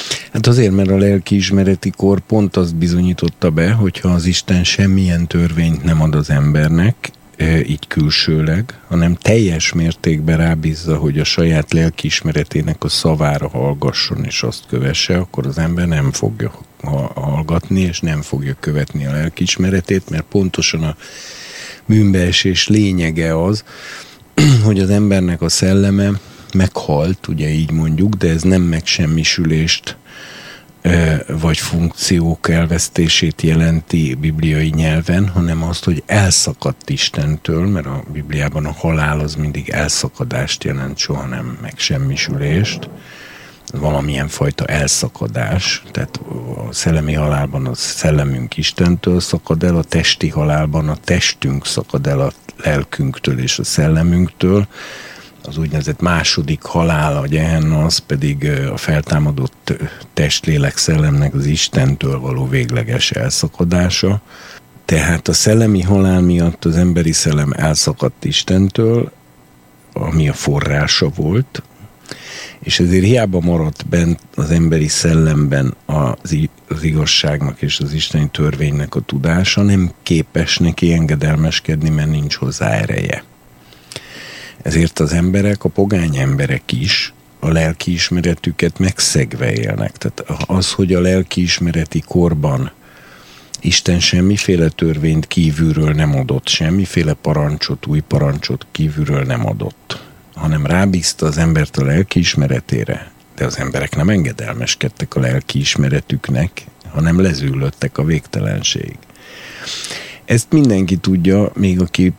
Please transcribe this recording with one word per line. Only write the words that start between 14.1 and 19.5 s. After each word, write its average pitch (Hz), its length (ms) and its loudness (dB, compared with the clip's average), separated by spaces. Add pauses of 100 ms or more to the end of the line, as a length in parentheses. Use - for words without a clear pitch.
és - 180 -4
azt - 240 -6
kövesse, 69 500 -2
akkor 69 300 -4
az 69 100 -4
ember 85 300 0
nem 80 240 0
fogja - 420 -4 (280)
ha-, 69 320 -4
hallgatni, 78 680 -2
és 87 180 -2
nem 78 220 -2
fogja 69 380 -6
követni 73 460 -4
a 69 60 -4
lelkiismeretét, 92 960 -2